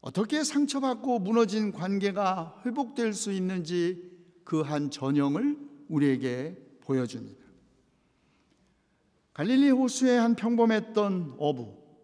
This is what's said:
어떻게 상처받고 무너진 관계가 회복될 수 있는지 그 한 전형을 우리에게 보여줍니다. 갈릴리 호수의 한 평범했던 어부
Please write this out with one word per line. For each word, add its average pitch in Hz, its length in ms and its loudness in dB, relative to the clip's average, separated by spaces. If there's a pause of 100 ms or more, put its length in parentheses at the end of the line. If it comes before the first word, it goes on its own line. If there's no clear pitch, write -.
어떻게 226 420 -2
상처받고 269 760 0
무너진 214 520 0
관계가 190 920 -2
회복될 240 500 -2
수 202 180 -6
있는지 180 760 -2 (360)
그 156 180 0
한 147 280 -2
전형을 143 680 0 (320)
우리에게 135 680 0 (240)
보여줍니다. 117 600 -4 (1900)
갈릴리 262 380 4
호수의 254 480 4
한 233 160 4
평범했던 214 1040 0
어부 123 380 -4 (280)